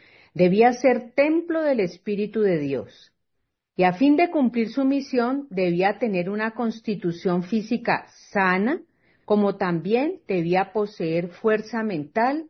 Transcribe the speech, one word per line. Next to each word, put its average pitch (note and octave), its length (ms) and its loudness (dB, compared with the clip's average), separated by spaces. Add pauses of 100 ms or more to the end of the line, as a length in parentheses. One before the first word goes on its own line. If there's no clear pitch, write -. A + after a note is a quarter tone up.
(360)
Debía G3+ 380 4
ser A#3+ 420 0
templo D#4+ 480 0
del C4+ 160 0
Espíritu G#3 600 -4
de F#3 180 2
Dios. C#3 520 -8 (640)
Y F3+ 100 2
a F3+ 80 4
fin C#4+ 240 4
de F4 120 4
cumplir A#3+ 400 0
su C4+ 160 -2
misión, C4+ 640 -2
debía F#3 480 0
tener F#3+ 320 -2
una G#3+ 220 -4
constitución G3 880 -2
física A3 640 -2 (240)
sana, G3 520 0 (440)
como G3+ 300 2
también G3+ 720 -2
debía F#3 460 0
poseer F3+ 560 -2
fuerza A3 520 -2
mental A3 680 -2